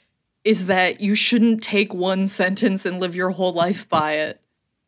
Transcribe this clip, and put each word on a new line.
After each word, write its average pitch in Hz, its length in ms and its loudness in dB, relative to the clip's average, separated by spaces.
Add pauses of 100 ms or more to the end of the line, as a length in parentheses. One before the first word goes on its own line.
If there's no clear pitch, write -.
(440)
is 196 240 0
that 185 340 0
you 202 140 0
shouldn't 226 480 2
take 202 300 -2
one 190 340 0
sentence 190 580 0
and 180 140 -6
live 180 160 -4
your 185 160 -2
whole 185 220 -2
life 170 360 -2
by 156 240 2
it. 156 260 -4 (480)